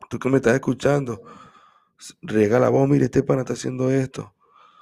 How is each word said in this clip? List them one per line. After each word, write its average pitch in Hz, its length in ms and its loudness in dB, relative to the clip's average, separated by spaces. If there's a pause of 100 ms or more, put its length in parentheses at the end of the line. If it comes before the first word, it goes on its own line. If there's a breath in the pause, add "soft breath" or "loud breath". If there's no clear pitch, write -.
Tú 123 80 -10
que 127 120 -4
me 135 80 4
estás 120 180 4
escuchando, 135 640 -2 (800 loud breath)
s-, - 220 -20
riega 107 380 2
la 123 100 4
voz, 135 200 2
"Mira, 139 160 2
este 131 160 0
pana 135 200 0
está 123 120 -6
haciendo 127 380 -4
esto". 131 420 -4 (480 soft breath)